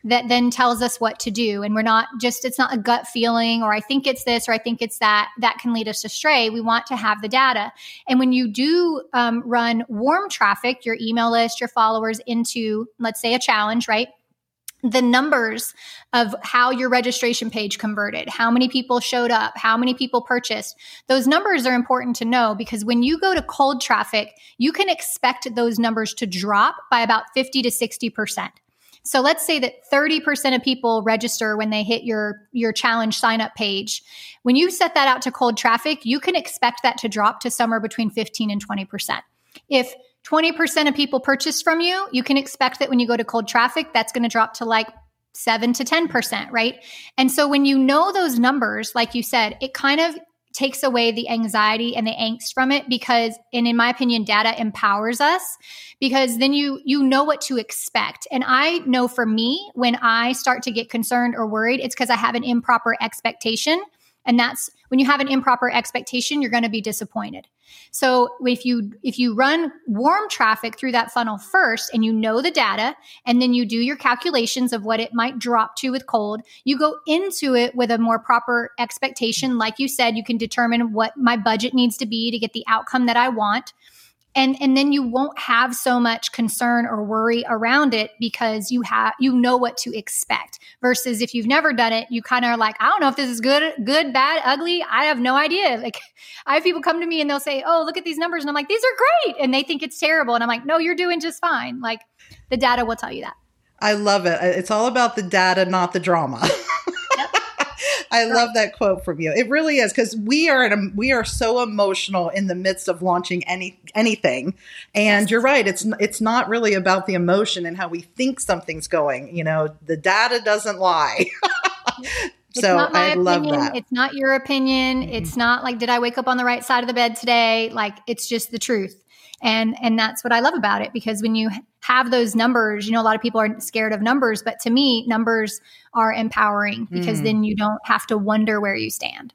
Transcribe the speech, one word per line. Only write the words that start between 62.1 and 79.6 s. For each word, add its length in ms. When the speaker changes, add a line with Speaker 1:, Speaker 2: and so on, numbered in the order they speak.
Speaker 1:
I 60
have 180
an 100
improper 560
expectation. 800
And 120
that's, 300
when 120
you 60
have 140
an 80
improper 420
expectation, 720
you're 80
gonna 180
be 140
disappointed. 640
So 380
if 200
you, 260
if 160
you 160
run 380
warm 420
traffic 500
through 140
that 200
funnel 260
first 560
and 100
you 80
know 300
the 80
data, 440
and 160
then 140
you 100
do 140
your 180
calculations 800
of 100
what 160
it 140
might 240
drop 380
to 140
with 160
cold, 360
you 140
go 180
into 480
it 200
with 160
a 60
more 220
proper 600
expectation. 800
Like 220